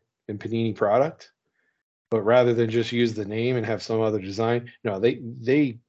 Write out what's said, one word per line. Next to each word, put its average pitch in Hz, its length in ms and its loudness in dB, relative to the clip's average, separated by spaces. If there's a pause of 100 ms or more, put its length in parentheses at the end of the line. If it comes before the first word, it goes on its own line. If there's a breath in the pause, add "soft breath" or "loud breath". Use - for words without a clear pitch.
(300)
in 104 80 -8
Panini 113 360 -4
product. 117 600 0 (760)
But 113 120 0
rather 120 320 4
than 113 160 2
just 113 240 0
use 120 200 2
the 104 120 -6
name 113 320 -2
and 110 80 -4
have 104 180 -4
some 113 160 -2
other 110 200 0
design, 113 520 -2 (140)
no, 101 140 -2
they, 120 200 2 (220)
they 127 480 0